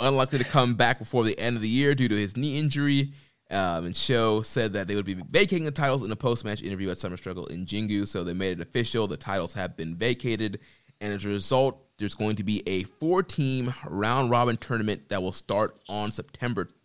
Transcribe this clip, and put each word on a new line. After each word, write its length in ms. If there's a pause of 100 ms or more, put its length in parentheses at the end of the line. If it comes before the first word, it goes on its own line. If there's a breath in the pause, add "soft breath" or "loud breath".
unlikely 380
to 60
come 300
back 240
before 260
the 140
end 180
of 60
the 60
year 260
due 140
to 80
his 200
knee 220
injury. 520 (400 loud breath)
Um, 360
and 100
Sho 460
said 320
that 120
they 80
would 100
be 100
vacating 500
the 80
titles 320
in 80
a 40
post-match 460
interview 260
at 100
Summer 180
Struggle 300
in 200
Jingu. 400
So 160
they 100
made 280
it 20
official. 460
The 80
titles 380
have 220
been 200
vacated. 640 (400 soft breath)
And 120
as 120
a 60
result, 540 (140)
there's 160
going 220
to 80
be 240
a 160
four-team 880 (100)
round-robin 720
tournament 500
that 120
will 120
start 560
on 240
September 560 (160)